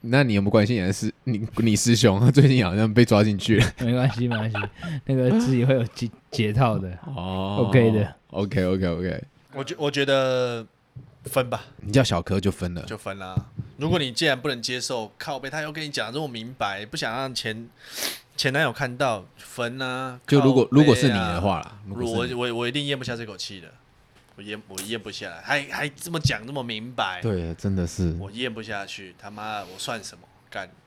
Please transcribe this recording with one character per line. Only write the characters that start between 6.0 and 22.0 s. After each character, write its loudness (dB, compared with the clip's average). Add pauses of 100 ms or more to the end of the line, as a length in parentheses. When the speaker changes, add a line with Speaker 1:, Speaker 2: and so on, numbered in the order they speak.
Speaker 2:
解 0
套 2
的。 -6 (160)
Speaker 1:
哦。 -2
Speaker 2:
OK 6
的。 0 (160)
Speaker 1:
OK，OK，OK。 -2 (300)
Speaker 3:
我 -6
觉-， -10
我 -2
觉 -2
得 0 (600)
分 0
吧。 -6 (140)
Speaker 1:
你 -8
叫 6
小 0
柯 -2
就 0
分 -6
了。 -8
Speaker 3:
就 -10
分 -10
啦。 -8 (420)
如 -2
果 2
你 -2
既 -2
然 2
不 -4
能 -6
接 -4
受， -6
靠 -8
背， -10
他 -8
又 -8
跟 -8
你 -10
讲 -4
这 -4
么 -4
明 -10
白， -4
不 -12
想 -4
让 -6
前， -8 (680)
前 -2
男 0
友 0
看 -6
到， -2 (120)
分 -8
啊， -8
Speaker 1:
就 6
如 6
果， 6
Speaker 3:
靠 -4
背 6
啊。 10
Speaker 1:
如 10
果 8
是 2
你 2
的 -2
话 0
啦， -16
如 -6